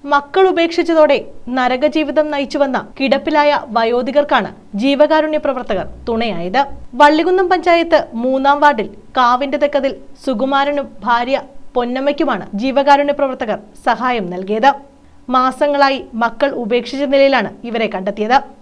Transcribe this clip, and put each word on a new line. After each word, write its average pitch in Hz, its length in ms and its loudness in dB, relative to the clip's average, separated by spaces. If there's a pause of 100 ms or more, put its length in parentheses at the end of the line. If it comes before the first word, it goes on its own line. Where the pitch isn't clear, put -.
(140)
മക്കൾ 285 380 2
ഉപേക്ഷിച്ചതോടെ 330 640 2 (400)
നരകജീവിതം 285 720 0
നയിച്ചു 285 300 -4
വന്ന 262 160 0 (200)
കിടപ്പിലായ 285 640 2 (160)
വയോധികർക്കാണ് 240 760 0 (320)
ജീവകാരുണ്യ 302 640 2
പ്രവർത്തകർ 247 420 -4 (220)
തുണയായത്. 202 520 -2 (420)
വള്ളികുന്നം 330 500 4
പഞ്ചായത്ത് 339 480 2 (240)
മൂന്നാം 269 400 2
വാർഡിൽ 247 240 2 (300)
കാവിന്റെ 254 460 0
തെക്കതിൽ 277 300 0 (320)
സുകുമാരനും 277 600 -2 (200)
ഭാര്യ 247 320 0 (360)
പൊന്നമ്മയ്ക്കുമാണ് 262 680 -2 (160)
ജീവകാരുണ്യ 277 580 2
പ്രവർത്തകർ 254 400 -4 (280)
സഹായം 240 460 -2
നൽകിയത്. 214 380 0 (640)
മാസങ്ങളായി 269 640 2 (240)
മക്കൾ 233 260 -2 (140)
ഉപേക്ഷിച്ച 240 400 -2 (100)
നിലയിലാണ് 269 380 4 (180)
ഇവരെ 226 240 -2
കണ്ടെത്തിയത്. 208 460 -2 (220)